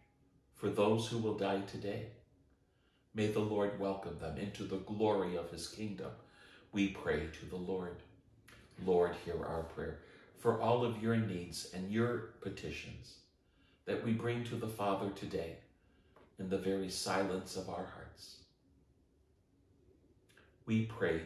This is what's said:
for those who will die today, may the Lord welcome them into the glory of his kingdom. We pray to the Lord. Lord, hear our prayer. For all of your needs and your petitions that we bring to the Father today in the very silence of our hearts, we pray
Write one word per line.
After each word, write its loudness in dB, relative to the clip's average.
for -2
those 4
who -2
will 0
die 2
today, -6
may 4
the 2
Lord 2
welcome -2
them -4
into -6
the -2
glory 2
of -4
his -8
kingdom. -8
We 4
pray 0
to -12
the -6
Lord. -4
Lord, 6
hear -2
our -2
prayer. -6
For 4
all 6
of 0
your 4
needs -2
and -4
your 0
petitions -8
that 0
we 2
bring 0
to -4
the -4
Father 0
today -4
in -6
the 2
very 0
silence 0
of -6
our -6
hearts, -18
we 4
pray 2